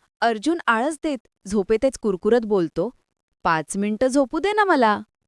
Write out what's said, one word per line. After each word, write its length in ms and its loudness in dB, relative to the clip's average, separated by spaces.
अर्जुन 360 0
आळस 360 0
देत 240 -6
झोपेतच 500 0
कुरकुरत 480 0
बोलतो, 440 0
"पाच 340 -2
मिनिटं 300 0
झोपू 320 0
दे 120 -2
ना 120 2
मला." 380 2